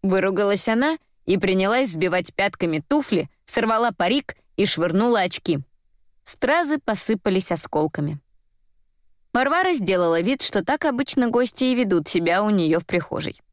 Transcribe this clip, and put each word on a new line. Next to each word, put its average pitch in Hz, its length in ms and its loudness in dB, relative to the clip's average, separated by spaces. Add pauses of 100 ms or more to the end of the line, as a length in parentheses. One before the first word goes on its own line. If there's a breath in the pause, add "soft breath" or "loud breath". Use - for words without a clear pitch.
выругалась 196 640 2
она 277 300 0 (280)
и 190 120 2
принялась 196 540 0
сбивать 180 420 -2
пятками 170 520 -2
туфли, 240 420 0 (160)
сорвала 226 480 0
парик 214 440 -2 (200)
и 196 100 2
швырнула 196 540 2
очки. 180 400 -2 (640)
Стразы 302 540 0
посыпались 196 760 -2
осколками. 151 640 -2 (1120)
Варвара 330 420 0
сделала 175 460 2
вид, 240 220 0
что 190 220 -2
так 302 200 -2
обычно 262 440 0
гости 240 360 0
и 254 100 2
ведут 190 340 0
себя 170 340 2
у 214 80 0
нее 165 300 2
в - 60 -16
прихожей. - 540 -6 (120)